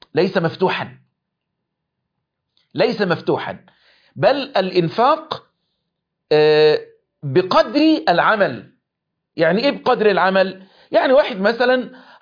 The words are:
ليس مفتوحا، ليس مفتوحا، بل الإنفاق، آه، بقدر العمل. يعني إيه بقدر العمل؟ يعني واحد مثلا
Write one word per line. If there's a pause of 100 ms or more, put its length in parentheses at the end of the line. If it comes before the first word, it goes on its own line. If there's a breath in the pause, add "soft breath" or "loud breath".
(140)
ليس
مفتوحا، (1800)
ليس
مفتوحا، (580 soft breath)
بل
الإنفاق، (840)
آه، (440)
بقدر
العمل. (640)
يعني
إيه
بقدر
العمل؟ (280 loud breath)
يعني
واحد
مثلا (320 loud breath)